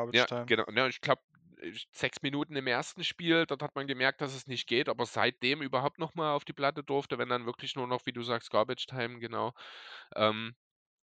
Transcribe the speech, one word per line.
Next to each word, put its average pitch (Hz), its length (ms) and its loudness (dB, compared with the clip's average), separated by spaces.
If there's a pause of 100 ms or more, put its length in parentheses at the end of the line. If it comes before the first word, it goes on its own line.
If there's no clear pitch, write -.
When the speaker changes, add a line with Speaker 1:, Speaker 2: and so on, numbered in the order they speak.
(100)
Speaker 1:
Ja, 120 180 6
Speaker 2:
Garbage-Time. 120 180 -4
Speaker 1:
genau. 113 240 4
Ne, 120 140 2
und 127 60 2
ich - 100 -8
glaube, 139 220 2 (380)
äh, 85 120 -8 (200)
sechs - 300 -4
Minuten 143 340 -4
im 135 100 -4
ersten 131 380 -2
Spiel, 165 420 2
dort 143 160 -4
hat 147 120 -6
man 139 120 -6
gemerkt, 135 340 2
dass 135 140 -2
es 131 120 -12
nicht 123 200 -6
geht, 123 220 4
ob 113 120 -2
er 117 60 2
seitdem 123 560 2
überhaupt 131 360 0
noch 160 160 -4
mal 156 200 0
auf 147 100 -2
die 156 100 -8
Platte 143 280 0
durfte, 139 360 0
wenn 123 100 0
dann 123 180 0
wirklich 131 300 -6
nur 127 100 -2
noch, 123 200 -2
wie 127 60 -2
du 120 100 -6
sagst, 117 280 -2
Garbage-Time, 120 680 0
genau. 113 340 -2 (640)
Ähm, 110 400 2 (560)